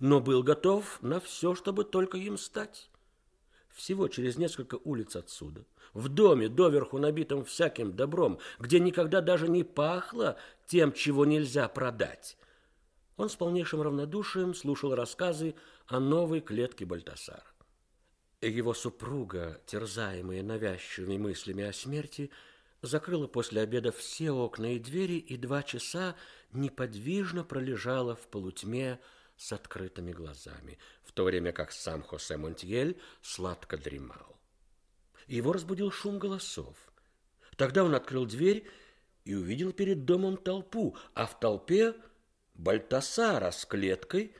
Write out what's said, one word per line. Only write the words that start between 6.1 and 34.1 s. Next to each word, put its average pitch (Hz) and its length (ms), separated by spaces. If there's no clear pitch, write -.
доверху 139 500
набитом 147 460
всяким 117 500
добром, 143 460
где 127 220
никогда 175 400
даже 170 280
не 175 140
пахло 175 760
тем, 165 260
чего 143 320
нельзя 143 440
продать, - 680
он 214 120
с - 80
полнейшим 170 440
равнодушием 165 760
слушал 139 400
рассказы 156 600
о 131 140
новой 160 400
клетке 117 440
Бальтасара. - 600
Его 117 340
супруга, 104 920
терзаемая 98 760
навязчивыми 98 760
мыслями 98 480
о 101 80
смерти, 143 580
закрыла 151 440
после 110 360
обеда 117 300
все - 400
окна 120 420
и 120 40
двери 175 360
и 143 220
два 131 260
часа 170 540
неподвижно 139 920
пролежала 127 720
в - 120
полутьме 113 720
с - 160
открытыми 92 600
глазами, 71 680
в - 80
то 98 120
время 87 280
как 80 200
сам 80 300
Хосе 76 340
Монтьель 92 640
сладко - 560
дремал. - 580